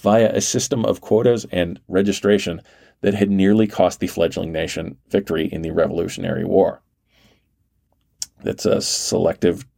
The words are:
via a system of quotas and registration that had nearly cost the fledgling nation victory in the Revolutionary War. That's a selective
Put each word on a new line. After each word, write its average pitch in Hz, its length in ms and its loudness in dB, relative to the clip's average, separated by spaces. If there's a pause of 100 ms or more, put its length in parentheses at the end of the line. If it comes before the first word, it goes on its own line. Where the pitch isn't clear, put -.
via 110 320 4
a - 80 0
system 127 440 -2
of - 160 0
quotas 117 520 2
and 87 340 -2
registration 98 720 0 (400)
that 98 140 0
had 101 160 2
nearly 101 380 4
cost 90 320 0
the 90 80 -4
fledgling 85 420 -2
nation 82 480 -6 (100)
victory 80 440 -2
in 80 100 -6
the 80 80 -4
Revolutionary 85 760 -2
War. 92 380 0 (1600)
That's - 240 -4
a - 160 2
selective - 840 -2 (140)